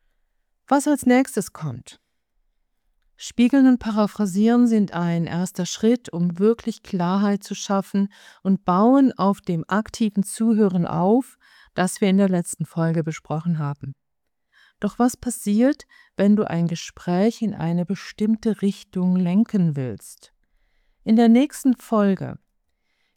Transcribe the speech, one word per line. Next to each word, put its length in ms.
Was 220
als 160
nächstes 480
kommt. 480
Spiegeln 500
und 120
Paraphrasieren 880
sind 280
ein 320
erster 400
Schritt, 440
um 280
wirklich 440
Klarheit 640
zu 100
schaffen 560
und 220
bauen 480
auf 300
dem 260
aktiven 540
Zuhören 640
auf, 500
das 260
wir 80
in 80
der 140
letzten 340
Folge 400
besprochen 540
haben. 340
Doch 180
was 200
passiert, 640
wenn 180
du 140
ein 180
Gespräch 760
in 100
eine 320
bestimmte 800
Richtung 540
lenken 600
willst? 560
In 120
der 120
nächsten 480
Folge 640